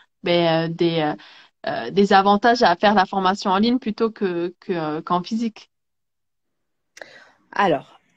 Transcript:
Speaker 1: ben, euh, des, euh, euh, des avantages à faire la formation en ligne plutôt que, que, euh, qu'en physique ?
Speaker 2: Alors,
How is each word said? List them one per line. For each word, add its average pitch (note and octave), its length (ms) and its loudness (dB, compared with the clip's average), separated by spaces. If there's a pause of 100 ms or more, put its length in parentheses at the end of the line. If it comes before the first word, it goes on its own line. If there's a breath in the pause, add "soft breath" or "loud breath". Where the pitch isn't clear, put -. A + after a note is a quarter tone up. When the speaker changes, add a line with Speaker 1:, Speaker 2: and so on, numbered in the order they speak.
(240 loud breath)
Speaker 1:
ben, E3 460 0
euh, E3 40 -8
des, E3 260 0
euh, D3+ 160 -2 (500 loud breath)
euh, A#2 260 -6
des G3 200 2
avantages G#3 500 4
à F3+ 140 4
faire G#3 180 2
la F#3 120 2
formation G3 460 -2
en F#3+ 60 2
ligne A#3+ 200 2
plutôt A3 320 -4
que, F3+ 500 -4
que, - 140 -6
euh, D#3 280 -4
qu'en F3+ 200 -2
physique ? A3+ 480 -8 (1800 loud breath)
Speaker 2:
Alors, D#3 480 -2 (160)